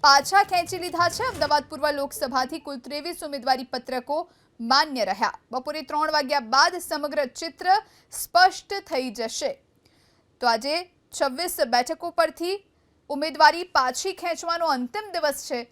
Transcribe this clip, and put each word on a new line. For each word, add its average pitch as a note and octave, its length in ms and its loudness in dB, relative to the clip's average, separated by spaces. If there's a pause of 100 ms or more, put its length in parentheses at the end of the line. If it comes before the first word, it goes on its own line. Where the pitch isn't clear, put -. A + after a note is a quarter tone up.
પાછા C#4+ 480 6
ખેંચી F4 320 -2
લીધા F4 320 0
છે. B4 160 -2
અમદાવાદ D4 400 0
પૂર્વ D4 260 0
લોકસભાથી C#4 720 -4
કુલ C#4+ 180 -12
ત્રેવીસ D4 440 -10
ઉમેદવારી C4 440 0
પત્રકો B3+ 460 -4 (400)
માન્ય C4 460 2
રહ્યા. G3 300 -2 (160)
બપોરે D4 280 -8 (100)
ત્રણ D4+ 240 -2
વાગ્યા C#4 400 0
બાદ E4 240 6
સમગ્ર D4+ 420 -4 (180)
ચિત્ર E4+ 300 -6 (440)
સ્પષ્ટ - 640 2 (140)
થઈ C4 180 -2 (120)
જશે. A#3+ 300 -6 (920)
તો B3 100 2
આજે A#3 240 -2 (440)
છવ્વીસ D4+ 380 -2 (160)
બેઠકો C#4+ 460 0
પરથી E4 340 0 (580)
ઉમેદવારી D#4 540 4 (120)
પાછી C4 440 0
ખેંચવાનો E4+ 540 -4
અંતિમ B3+ 400 -6
દિવસ D4+ 320 -2
છે C4 120 -6 (140)